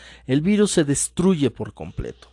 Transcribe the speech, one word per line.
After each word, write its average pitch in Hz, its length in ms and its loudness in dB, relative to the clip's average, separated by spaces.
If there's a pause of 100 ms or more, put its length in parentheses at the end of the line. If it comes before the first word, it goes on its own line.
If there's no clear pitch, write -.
(260)
el 139 160 0
virus 202 280 2
se 170 140 2
destruye 143 640 0
por - 240 -10
completo. - 580 -12